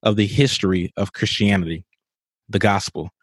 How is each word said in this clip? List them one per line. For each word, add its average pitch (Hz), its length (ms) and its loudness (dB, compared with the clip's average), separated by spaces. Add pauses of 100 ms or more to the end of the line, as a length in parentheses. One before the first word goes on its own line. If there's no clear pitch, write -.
of 107 140 2
the 104 100 2
history 95 680 0
of 101 160 -4
Christianity, 95 720 -2 (640)
the 104 100 -2
gospel. 98 520 0 (120)